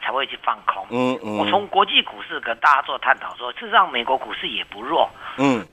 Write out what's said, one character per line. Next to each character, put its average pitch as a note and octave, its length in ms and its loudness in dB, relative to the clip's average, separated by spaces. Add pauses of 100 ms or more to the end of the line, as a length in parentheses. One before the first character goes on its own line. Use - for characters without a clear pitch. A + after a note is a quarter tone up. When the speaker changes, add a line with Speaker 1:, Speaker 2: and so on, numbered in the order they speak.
Speaker 1:
才 A2 100 -4
会 C3 140 0
去 B2+ 160 -12
放 A#2 240 0
空。 F#2+ 240 -2
Speaker 2:
嗯， B2+ 320 0
嗯。 G#2+ 160 -4
Speaker 1:
我 G#2 100 2
从 G3+ 200 2
国 - 160 4
际 - 180 2
股 - 260 -8
市 D#3+ 120 -8
跟 A#2 180 -4
大 D3+ 160 6
家 C3+ 80 2
做 C3+ 160 -6
探 C3 200 2
讨 - 180 -10
说， A#2+ 160 -8
事 - 80 -12
实 A3+ 100 -10
上 G3 200 4
美 A#2+ 140 -2
国 C3 140 0
股 G#2+ 160 -8
市 - 140 -8
也 G#2 160 -6
不 G2+ 180 -14
弱。 C3 260 2 (300)
Speaker 2:
嗯。 B2+ 340 2